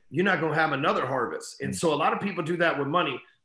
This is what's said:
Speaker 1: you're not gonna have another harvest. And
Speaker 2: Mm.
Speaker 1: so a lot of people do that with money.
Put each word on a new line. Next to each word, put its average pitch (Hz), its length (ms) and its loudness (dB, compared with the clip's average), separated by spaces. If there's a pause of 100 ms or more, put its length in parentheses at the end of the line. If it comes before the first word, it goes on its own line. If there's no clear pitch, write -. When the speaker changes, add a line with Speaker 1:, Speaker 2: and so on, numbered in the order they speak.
Speaker 1:
you're 170 160 0
not 185 160 2
gonna 156 140 0
have 156 180 2
another 156 320 0
harvest. - 560 -4
And 139 100 -4
Speaker 2:
Mm. 131 40 -4
Speaker 1:
so 165 180 2
a - 20 2
lot 180 180 2
of 226 60 -4
people 175 240 -4
do 165 140 -2
that 160 200 2
with 139 100 -2
money. 151 340 0 (240)